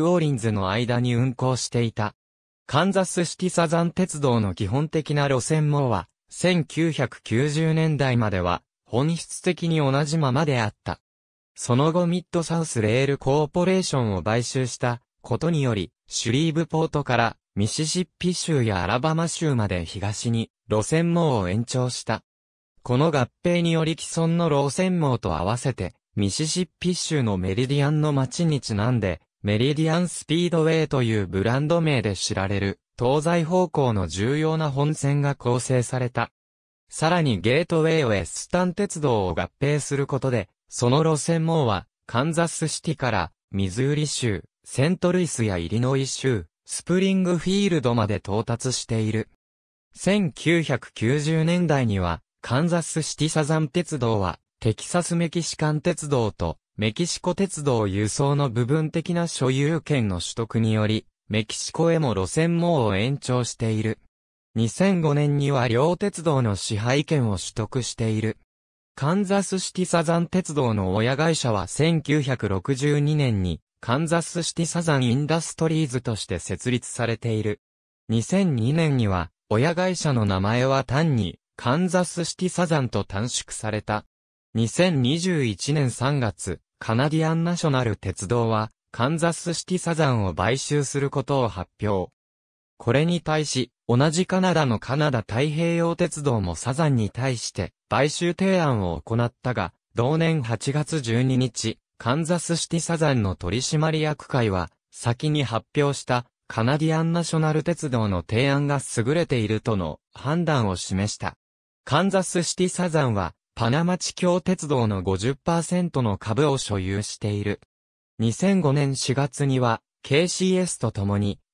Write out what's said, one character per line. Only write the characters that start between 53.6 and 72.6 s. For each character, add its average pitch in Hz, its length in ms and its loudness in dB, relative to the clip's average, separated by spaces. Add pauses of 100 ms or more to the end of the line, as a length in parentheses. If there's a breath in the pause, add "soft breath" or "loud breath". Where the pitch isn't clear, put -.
鉄 170 280 -2
道 113 220 2
は、 92 200 -2 (200)
テ 110 160 0
キ - 120 -14
サ 175 160 0
ス 170 120 -2
メ 170 140 0
キ 170 120 -4
シ - 140 -6
カ 151 160 0
ン 151 80 0
鉄 156 300 -2
道 120 240 2
と、 82 240 -4 (180)
メ 107 160 0
キ 170 160 -2
シ - 140 -8
コ 180 120 -2
鉄 185 300 -2
道 117 240 2
輸 101 220 0
送 139 260 0
の 139 140 0
部 117 160 0
分 156 260 0
的 170 220 -4
な 170 140 -2
所 131 240 -2
有 143 280 0
権 127 300 0
の 87 100 -2
取 - 160 -8
得 113 240 -4
に 110 140 2
よ 107 120 2
り、 107 200 0 (240)
メ 107 160 -2
キ - 100 -10
シ - 160 -8
コ 165 220 2
へ 165 60 2
も 135 140 0
路 95 140 0
線 170 300 0
網 170 280 2
を 95 120 0
延 131 200 0
長 123 280 -2
し - 100 -10
て 113 160 -2
い 110 100 0
る。 110 180 -4 (540)
二 113 140 0
千 185 320 2
五 156 140 2
年 143 240 2
に 143 140 0
は 127 180 2
両 143 260 2
鉄 202 280 -4
道 147 180 2
の 104 160 2
支 107 200 -4
配 123 280 0
権 135 240 2
を 98 80 -2
取 - 160 -8
得 113 300 -4
し - 120 -8
て 113 160 0
い 107 80 0
る。 110 180 -2 (640)
カ 147 140 0
ン 202 120 2
ザ 196 180 2
ス 190 160 -2
シ - 160 -8
テ 180 80 0
ィ - 20 2
サ 170 160 2
ザ 165 160 2
ン 170 80 2
鉄 180 300 -2
道 127 180 2
の 95 220 0
親 117 220 2
会 160 180 2
社 127 180 0
は 95 140 0
千 160 340 2
九 147 220 0
百 120 260 -2
六 95 240 -2